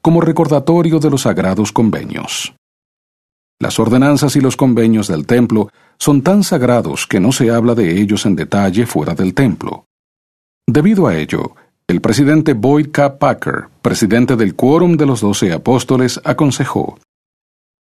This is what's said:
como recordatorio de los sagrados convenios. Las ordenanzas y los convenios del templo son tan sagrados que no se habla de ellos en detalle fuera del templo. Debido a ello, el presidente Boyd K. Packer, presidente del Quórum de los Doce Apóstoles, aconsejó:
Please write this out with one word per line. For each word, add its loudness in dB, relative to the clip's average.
como 2
recordatorio 0
de 2
los 0
sagrados -2
convenios. -4
Las -6
ordenanzas 2
y 2
los 0
convenios 2
del -4
templo 0
son 2
tan 2
sagrados -2
que -2
no 2
se 0
habla 2
de 0
ellos 0
en 2
detalle -2
fuera -4
del -2
templo. -2
Debido 2
a 0
ello, -6
el 0
presidente 2
Boyd 0
K. 0
Packer, -4
presidente 0
del 0
Quórum 2
de 0
los 0
Doce 0
Apóstoles, 0
aconsejó: -2